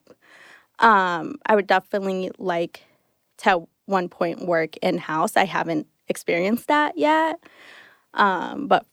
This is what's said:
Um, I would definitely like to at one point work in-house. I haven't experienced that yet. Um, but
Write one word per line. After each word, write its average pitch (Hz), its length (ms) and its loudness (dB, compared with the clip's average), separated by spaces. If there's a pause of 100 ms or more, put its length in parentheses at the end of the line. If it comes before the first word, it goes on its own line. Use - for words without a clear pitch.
(800)
Um, 180 560 4 (100)
I 220 100 4
would 202 120 2
definitely 190 720 -2
like 170 440 -6 (560)
to 220 120 0
at 180 80 2 (260)
one 185 240 -2
point 180 380 -6
work 160 300 -2
in-house. 175 600 -2
I 196 80 4
haven't 165 400 -4 (220)
experienced 185 600 -2
that 294 300 0
yet. 311 420 0 (760)
Um, - 520 -2
but - 260 2